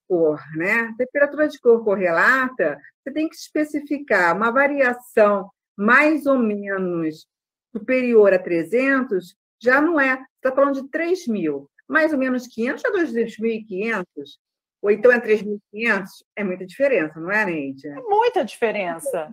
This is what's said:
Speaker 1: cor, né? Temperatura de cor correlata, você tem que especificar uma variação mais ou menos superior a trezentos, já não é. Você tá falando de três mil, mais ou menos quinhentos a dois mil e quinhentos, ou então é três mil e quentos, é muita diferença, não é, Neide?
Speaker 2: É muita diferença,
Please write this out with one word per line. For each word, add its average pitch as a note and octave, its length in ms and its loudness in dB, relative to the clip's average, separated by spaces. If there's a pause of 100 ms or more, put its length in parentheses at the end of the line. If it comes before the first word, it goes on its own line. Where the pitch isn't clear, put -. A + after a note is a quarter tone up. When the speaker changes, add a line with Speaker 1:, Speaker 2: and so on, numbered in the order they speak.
Speaker 1:
cor, D#3+ 320 2 (160)
né? A3 420 -2
Temperatura C#4+ 500 0
de D4 120 -10
cor A3+ 240 4
correlata, G3 960 0 (200)
você C#4 140 -14
tem D#4 140 -2
que - 80 -12
especificar C#4+ 1000 -2
uma A3+ 140 0
variação A#3+ 1000 2 (280)
mais C#4 500 4
ou C4+ 100 4
menos F#3+ 920 -2 (460)
superior A3+ 600 4
a F3+ 40 2
trezentos, F#3 960 -2 (260)
já C4 180 4
não D#4 200 2
é. C4 160 2
Você C4 80 -14 (180)
tá C4 100 0
falando C4+ 300 2
de C#4 60 -14
três E4+ 400 -4
mil, D#3 420 -4 (180)
mais D#4 240 2
ou C#4 60 -2
menos B3+ 300 -4
quinhentos A#3+ 360 -6
a B4 60 0
dois E4+ 220 -2
mil A3+ 400 -4
e A3 120 -8
quinhentos, F#3 760 -8 (420)
ou G3+ 80 0
então G#3+ 220 4
é A#3 80 2
três G#3+ 220 0
mil G#3 140 -6 (160)
e G#3 80 -12
quentos, G3+ 440 -4 (100)
é G#3 80 -8
muita F#3 240 -6
diferença, F3+ 540 -2
não E3+ 100 -8
é, G#3+ 140 0
Neide? D3 440 -6
Speaker 2:
É - 120 -14
muita G#4+ 440 0
diferença, F3+ 880 -6